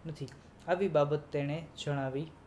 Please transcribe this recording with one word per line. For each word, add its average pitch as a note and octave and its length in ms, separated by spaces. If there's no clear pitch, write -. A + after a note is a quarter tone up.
નથી." D#3 220
આવી F#3 200
બાબત D3 440
તેણે D3 340
જણાવી C#3 420